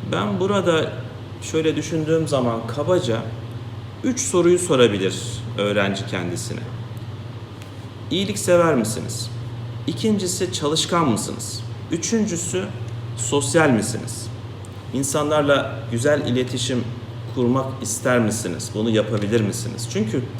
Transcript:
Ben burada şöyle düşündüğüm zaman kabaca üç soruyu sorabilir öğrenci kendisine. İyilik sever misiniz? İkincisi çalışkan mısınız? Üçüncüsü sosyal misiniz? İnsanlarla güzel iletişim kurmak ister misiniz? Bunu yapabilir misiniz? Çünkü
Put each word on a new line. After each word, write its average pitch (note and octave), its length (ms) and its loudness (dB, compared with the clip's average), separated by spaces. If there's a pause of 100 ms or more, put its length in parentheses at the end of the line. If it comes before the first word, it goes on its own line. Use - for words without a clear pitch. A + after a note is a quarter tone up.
(120)
Ben G3 280 0
burada F3 520 2 (500)
şöyle D#3 340 2
düşündüğüm D#3+ 520 0
zaman A#2 380 2
kabaca A#2+ 560 2 (800)
üç C4 160 0
soruyu F3 380 6
sorabilir G#2+ 560 6 (440)
öğrenci G2+ 480 2
kendisine. F2 540 -4 (1500)
İyilik G3 280 -2
sever F3 360 6
misiniz? - 560 -2 (560)
İkincisi F#3 680 0
çalışkan D#3 560 2
mısınız? - 520 -4 (320)
Üçüncüsü F#3 720 0 (520)
sosyal D3 540 4
misiniz? - 560 0 (680)
İnsanlarla C#3+ 840 2 (140)
güzel B2+ 340 2
iletişim B2 580 0 (500)
kurmak C3 320 2 (160)
ister B2 360 2
misiniz? G2 560 0
Bunu A2 160 2
yapabilir G#2+ 500 2
misiniz? - 520 -2
Çünkü G3 300 0 (180)